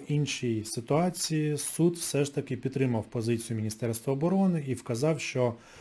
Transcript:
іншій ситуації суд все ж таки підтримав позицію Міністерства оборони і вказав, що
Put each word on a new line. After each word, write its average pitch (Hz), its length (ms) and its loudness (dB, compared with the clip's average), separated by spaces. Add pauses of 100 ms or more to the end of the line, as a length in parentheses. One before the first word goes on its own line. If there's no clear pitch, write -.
іншій 123 560 0
ситуації 151 920 0
суд 170 380 2
все 143 300 0
ж 139 100 -8
таки 139 220 -2
підтримав 127 460 0
позицію 113 540 -2
Міністерства 113 560 -2
оборони 175 540 2
і 127 60 0
вказав, 135 460 0
що 123 340 0 (280)